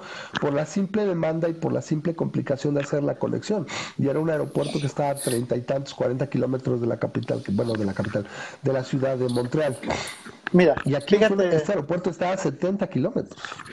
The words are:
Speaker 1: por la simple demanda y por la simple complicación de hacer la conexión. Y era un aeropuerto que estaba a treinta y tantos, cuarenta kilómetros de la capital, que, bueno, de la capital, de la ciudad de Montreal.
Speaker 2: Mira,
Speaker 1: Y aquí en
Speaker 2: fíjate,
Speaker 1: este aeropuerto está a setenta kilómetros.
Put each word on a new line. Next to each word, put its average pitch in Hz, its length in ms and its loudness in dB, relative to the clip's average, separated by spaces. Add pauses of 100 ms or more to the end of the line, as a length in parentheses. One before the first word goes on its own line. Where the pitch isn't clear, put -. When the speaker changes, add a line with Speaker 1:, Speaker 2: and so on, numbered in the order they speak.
(420)
Speaker 1:
por 147 100 2
la 147 140 0
simple 202 400 0
demanda 165 420 0
y 165 60 0
por 160 180 -2
la 127 120 0
simple 160 320 -2
complicación 139 580 0
de 143 80 2
hacer 143 220 0
la 135 160 -2
conexión. 131 480 -2 (320)
Y 135 100 2
era 139 100 0
un 160 120 2
aeropuerto 147 480 -2
que 143 80 0
estaba 143 240 0
a 139 40 -2
treinta 123 400 -2
y 123 60 0
tantos, 135 320 -4
cuarenta 131 340 0
kilómetros 127 540 0
de 120 60 0
la 113 100 0
capital, 117 460 -4
que, - 80 -6
bueno, 117 220 0
de 107 120 0
la 98 80 -2
capital, 104 320 -2 (380)
de 139 100 2
la 131 100 0
ciudad 135 320 0
de 127 140 0
Montreal. 123 480 0 (760)
Speaker 2:
Mira, 175 220 8 (100)
Speaker 1:
Y 139 100 4
aquí 143 200 4
en 208 60 4
Speaker 2:
fíjate, 196 340 6
Speaker 1:
este 156 180 2
aeropuerto 175 360 0
está 180 240 0
a 190 40 0
setenta 180 520 0
kilómetros. - 500 -2 (340)